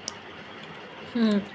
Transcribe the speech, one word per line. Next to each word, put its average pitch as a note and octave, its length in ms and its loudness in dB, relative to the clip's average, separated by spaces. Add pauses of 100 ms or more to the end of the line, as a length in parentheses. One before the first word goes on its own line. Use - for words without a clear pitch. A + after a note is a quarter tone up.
(1160)
হুম, A3 240 8 (160)